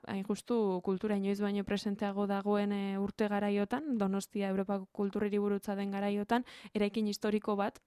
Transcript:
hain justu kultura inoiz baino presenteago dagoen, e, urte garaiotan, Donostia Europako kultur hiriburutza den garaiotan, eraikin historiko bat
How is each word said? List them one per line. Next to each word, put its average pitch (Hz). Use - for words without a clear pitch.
hain 196
justu 208
kultura 202
inoiz 196
baino 202
presenteago 202
dagoen, 202
e, 196
urte 202
garaiotan, 208
Donostia 196
Europako 190
kultur 202
hiriburutza 202
den 196
garaiotan, 202
eraikin 208
historiko 208
bat 202